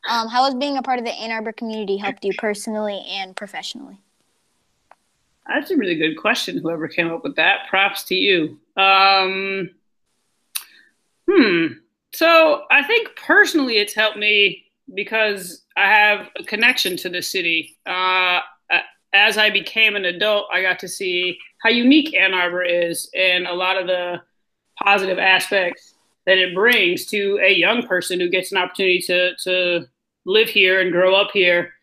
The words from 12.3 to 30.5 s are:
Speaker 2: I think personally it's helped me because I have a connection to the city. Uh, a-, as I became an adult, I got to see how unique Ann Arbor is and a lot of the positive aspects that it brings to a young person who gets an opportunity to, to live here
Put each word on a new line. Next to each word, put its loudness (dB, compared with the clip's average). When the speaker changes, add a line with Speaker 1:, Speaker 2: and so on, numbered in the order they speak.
Speaker 2:
I 4
think -2
personally 2
it's 0
helped 0
me 2
because -4
I 2
have 4
a -12
connection 0
to -8
the -6
city. -4
Uh, 0
a-, 0
as 4
I 4
became -2
an -4
adult, 0
I 0
got -2
to -12
see -4
how 2
unique 4
Ann 2
Arbor -2
is -2
and 2
a -6
lot -2
of -4
the -4
positive 0
aspects 0
that 4
it 0
brings 2
to -2
a 4
young 0
person -2
who -2
gets -2
an -2
opportunity 0
to, -2
to -2
live 2
here 2